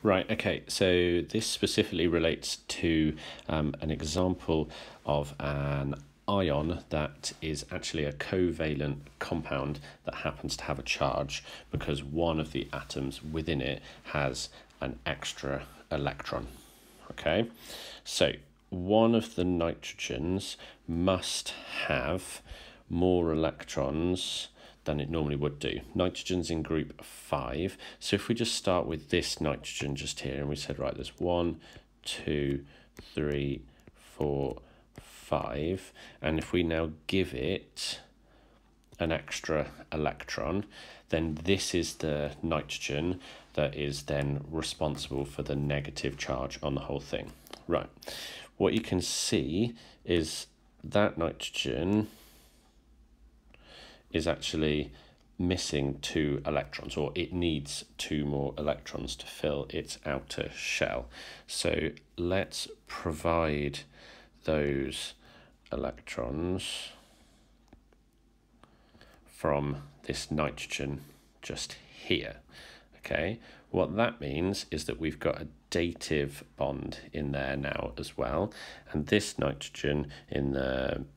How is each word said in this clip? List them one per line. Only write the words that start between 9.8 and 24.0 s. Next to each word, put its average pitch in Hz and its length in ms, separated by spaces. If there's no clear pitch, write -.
that - 100
happens - 420
to - 80
have 69 120
a 64 60
charge 71 600
because 71 320
one 80 360
of 76 120
the - 200
atoms 69 520
within 78 360
it 65 220
has 67 460
an 65 240
extra 69 580
electron. 71 560
Okay, 107 380
so - 300
one 107 460
of 110 200
the 90 80
nitrogens 85 1120
must 90 680
have 73 540
more 87 460
electrons 78 1160